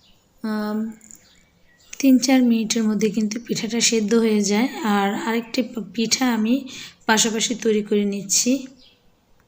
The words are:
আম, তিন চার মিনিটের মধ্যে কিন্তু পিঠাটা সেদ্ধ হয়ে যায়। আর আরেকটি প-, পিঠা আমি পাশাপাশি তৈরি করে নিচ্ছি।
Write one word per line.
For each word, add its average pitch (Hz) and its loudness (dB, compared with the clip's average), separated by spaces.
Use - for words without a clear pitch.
আম, 214 -4
তিন 269 4
চার 262 4
মিনিটের 226 2
মধ্যে 214 2
কিন্তু 214 -2
পিঠাটা 233 -4
সেদ্ধ 214 2
হয়ে 220 4
যায়। 208 0
আর 202 2
আরেকটি 233 -4
প-, 208 -8
পিঠা 226 -2
আমি 220 0
পাশাপাশি 220 0
তৈরি 214 0
করে 208 0
নিচ্ছি। 202 -2